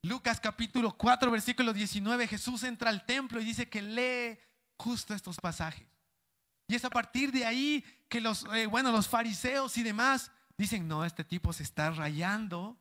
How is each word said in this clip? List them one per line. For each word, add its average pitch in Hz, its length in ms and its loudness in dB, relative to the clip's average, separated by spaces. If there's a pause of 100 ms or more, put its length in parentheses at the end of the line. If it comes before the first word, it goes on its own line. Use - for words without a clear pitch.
Lucas 226 360 0
capítulo 226 560 0
cuatro, 247 360 6
versículo 233 420 2
diecinueve, 208 540 0
Jesús 220 360 -6
entra 240 260 0
al 208 160 -2
templo 247 360 -2
y 214 40 -2
dice 233 220 -2
que 208 140 -6
lee 240 580 -2 (380)
justo 226 360 -4
estos 185 240 -8
pasajes. 160 480 -6 (840)
Y 220 80 0
es 240 100 -2
a 247 60 -2
partir 254 400 0
de 247 140 2
ahí 269 380 2 (240)
que 233 140 -2
los, 220 320 -2
eh, 220 140 2
bueno, 240 240 2
los 214 160 4
fariseos 240 680 0
y 240 60 0
demás 240 480 2 (240)
dicen, 196 320 -2
"No, 156 160 0
este 165 200 -4
tipo 170 280 -2
se 156 120 -6
está 151 260 0
rayando 175 920 -2